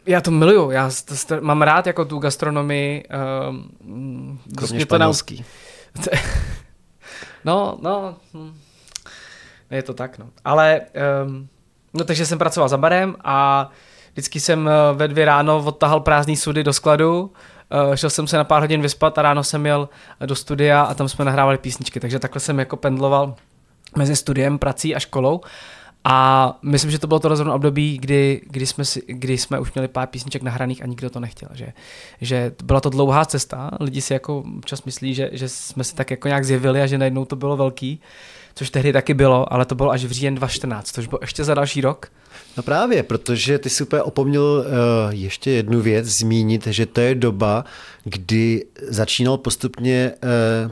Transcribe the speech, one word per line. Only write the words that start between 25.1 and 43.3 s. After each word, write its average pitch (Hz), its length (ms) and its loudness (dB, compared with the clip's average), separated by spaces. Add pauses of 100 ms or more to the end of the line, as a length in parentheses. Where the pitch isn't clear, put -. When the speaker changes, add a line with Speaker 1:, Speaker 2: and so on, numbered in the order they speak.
Speaker 1:
A 131 580 4
myslím, 143 280 0
že 156 80 -2
to 160 80 -4
bylo 156 140 2
to 156 80 0
rozhodné 151 260 0
období, 143 440 0
kdy, 139 420 2 (100)
kdy 135 160 -4
jsme 139 180 -6
si, - 220 -4
kdy 127 320 -4
jsme 135 220 -4
už 123 140 -6
měli 131 140 -2
pár 131 200 -4
písniček 123 340 -10
nahraných 127 400 -6
a 127 40 -10
nikdo 123 240 -8
to 123 100 -10
nechtěl, - 320 -12
že, 123 200 -14 (480)
že 123 320 -2 (120)
byla 135 160 0
to 139 100 -2
dlouhá 139 340 2
cesta. 135 460 -6 (100)
Lidi 139 200 -4
si - 120 -6
jako 139 320 -6 (140)
občas - 260 -12
myslí, 131 300 -8
že, 135 180 -4
že 127 160 -8
jsme - 360 -10
se - 100 -8
tak - 160 -6
jako 135 180 -4
nějak 139 160 0
zjevili 131 380 2
a 139 40 4
že 135 120 0
najednou 135 260 0
to 139 120 -6
bylo 143 200 -2
velký, 135 440 -2 (540)
což 139 160 -8
tehdy 135 220 2
taky 139 220 2
bylo, 131 380 4
ale 127 120 2
to 131 100 -4
bylo 131 160 2
až 127 140 0
v 120 60 -6
říjen 135 240 -2
dva 131 140 -2
čtrnáct, 113 440 -6
což 113 140 -6
bylo 131 160 -6
ještě - 220 -6
za 147 100 2
další 139 260 0
rok. 135 260 -2 (500)
Speaker 2:
No - 60 -6
právě, 180 400 2
protože 120 560 -2